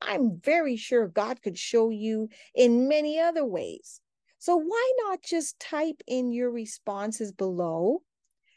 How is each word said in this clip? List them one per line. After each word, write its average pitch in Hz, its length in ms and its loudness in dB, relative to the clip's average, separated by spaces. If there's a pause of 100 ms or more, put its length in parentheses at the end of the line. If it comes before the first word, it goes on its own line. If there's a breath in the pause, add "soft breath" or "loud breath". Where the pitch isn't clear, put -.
I'm 233 420 -2
very 294 340 2
sure 226 300 0
God 214 360 -2
could 180 160 -6
show 226 320 2
you 220 400 -4 (240 loud breath)
in 247 340 6
many 302 300 2
other 330 260 2
ways. 151 560 -8 (380)
So 349 180 2
why 453 360 2 (120)
not 381 180 -4
just - 380 -4
type 311 460 -4
in 247 260 -2
your 247 180 0
responses 220 800 -6
below? 180 680 0 (560)